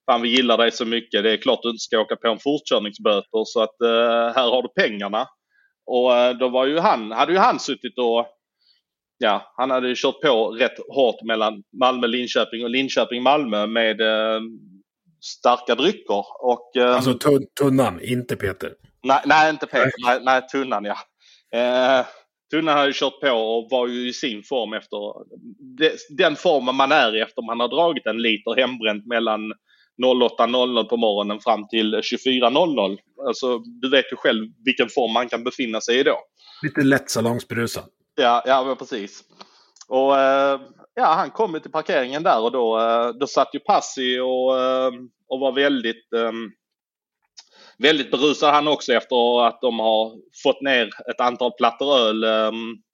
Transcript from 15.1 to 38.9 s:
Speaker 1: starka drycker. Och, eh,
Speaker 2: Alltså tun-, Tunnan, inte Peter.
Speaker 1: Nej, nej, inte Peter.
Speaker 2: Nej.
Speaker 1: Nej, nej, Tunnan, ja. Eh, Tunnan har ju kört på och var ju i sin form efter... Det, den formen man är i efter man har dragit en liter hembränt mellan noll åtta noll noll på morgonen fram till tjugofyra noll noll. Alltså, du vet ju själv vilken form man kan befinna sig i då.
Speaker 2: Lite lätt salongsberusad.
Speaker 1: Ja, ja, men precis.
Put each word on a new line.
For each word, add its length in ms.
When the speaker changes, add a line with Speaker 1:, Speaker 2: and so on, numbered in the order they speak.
Speaker 1:
starka 540
drycker. 500
Och, 380
eh, 180
Speaker 2:
Alltså 180
tun-, 320
Tunnan, 420
inte 340
Peter. 380
Speaker 1:
Nej, 220
nej, 240
inte 180
Peter. 240
Speaker 2:
Nej. 140
Speaker 1:
Nej, 40
nej, 240
Tunnan, 380
ja. 120
Eh, 460
Tunnan 260
har 80
ju 80
kört 280
på 60
och 440
var 160
ju 220
i 40
sin 300
form 300
efter... 240
Det, 200
den 180
formen 400
man 160
är 240
i 60
efter 200
man 180
har 80
dragit 380
en 160
liter 360
hembränt 500
mellan 460
noll 220
åtta 220
noll 280
noll 140
på 100
morgonen 420
fram 280
till 360
tjugofyra 460
noll 260
noll. 220
Alltså, 300
du 320
vet 220
ju 40
själv 300
vilken 240
form 240
man 160
kan 140
befinna 380
sig 180
i 40
då. 160
Speaker 2:
Lite 180
lätt 280
salongsberusad. 760
Speaker 1:
Ja, 300
ja, 180
men 140
precis. 460